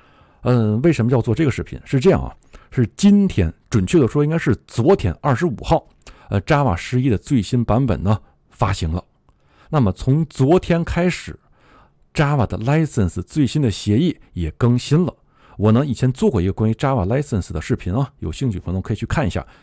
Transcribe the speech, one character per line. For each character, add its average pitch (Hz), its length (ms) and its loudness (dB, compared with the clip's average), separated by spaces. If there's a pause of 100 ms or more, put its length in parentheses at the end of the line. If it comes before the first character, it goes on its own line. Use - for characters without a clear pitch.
(420)
嗯， 113 400 2
为 165 100 4
什 120 140 0
么 120 60 0
要 127 100 2
做 110 140 -2
这 160 100 0
个 131 60 2
视 87 100 -6
频？ - 240 -12
是 139 140 -2
这 147 100 4
样 151 140 4
啊， - 120 -12 (360)
是 120 260 0
今 202 300 6
天， 85 260 0 (160)
准 101 160 0
确 170 140 2
的 127 80 4
说 147 160 0
应 147 80 -2
该 160 40 0
是 147 200 0 (100)
昨 147 300 2
天， 107 260 -2
二 139 140 2
十 170 100 -2
五 160 180 -2
号， - 240 0 (420)
呃， 101 120 0
Java 139 340 0
十 123 240 -4
一 131 80 0
的 107 120 2
最 139 200 0
新 120 240 0
版 117 220 0
本 85 160 -2
呢， 104 180 0 (300)
发 101 240 -2
行 82 180 -4
了。 90 140 -6 (640)
那 156 100 0
么 107 120 2
从 147 340 0
昨 147 340 2
天 170 240 0
开 175 240 -2
始， - 320 -8 (760)
Java 143 320 2
的 92 100 -8
license 120 640 0
最 147 240 -2
新 151 160 -2
的 131 80 2
协 104 300 0
议 170 180 0 (160)
也 82 160 -4
更 120 260 2
新 151 300 0
了。 - 80 -4 (440)
我 104 140 2
呢， 123 140 4
以 139 80 -4
前 127 180 0
做 220 160 0
过 104 140 0
一 87 60 0
个 95 60 -2
关 110 140 -2
于 110 60 0
Java 135 320 -2
license 117 480 -4
的 82 80 -6
视 - 140 -2
频 - 180 -4
啊， 135 240 -2
有 80 140 -8
兴 127 180 -4
趣 90 100 -4
朋 85 140 -6
友 92 80 -4
可 - 120 -6
以 - 20 -4
去 113 100 -6
看 135 220 -2
一 - 20 -2
下。 - 160 -6 (180)